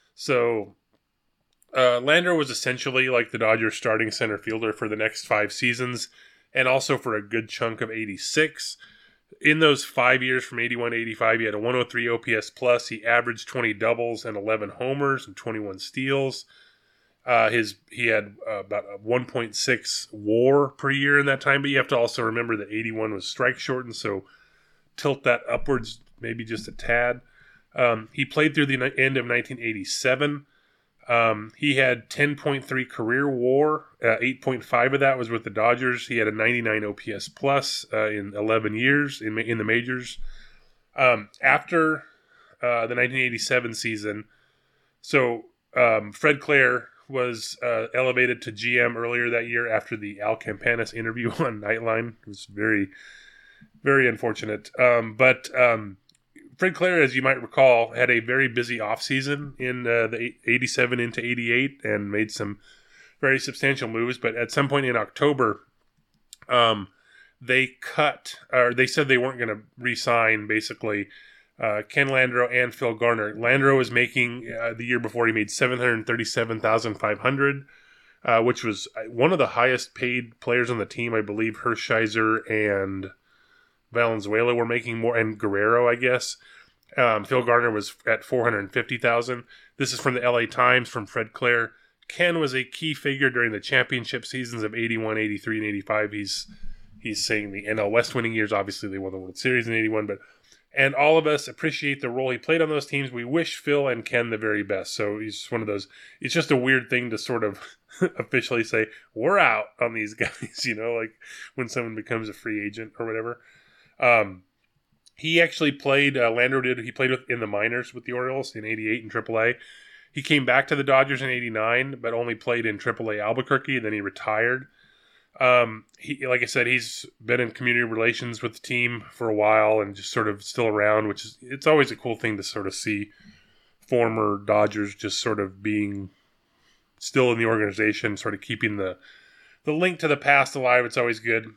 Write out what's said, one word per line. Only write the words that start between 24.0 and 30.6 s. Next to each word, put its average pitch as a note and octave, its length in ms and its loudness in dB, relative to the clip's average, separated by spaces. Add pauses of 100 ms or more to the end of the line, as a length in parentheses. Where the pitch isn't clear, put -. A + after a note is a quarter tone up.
tilt C#3 260 0
that A#2+ 260 4
upwards A#2+ 520 -2 (180)
maybe A#2 240 -8
just A2 240 -8
a G#2+ 40 -14
tad. A#2+ 500 0 (520)
Um, A#2 380 0
he C#3 140 -2
played D3+ 280 2
through D3 120 4
the C3+ 120 0
ni-, C3 200 -2
end C3 180 4
of B2 100 0
nineteen A#2+ 340 -2
eighty-seven. C3 840 -2 (600)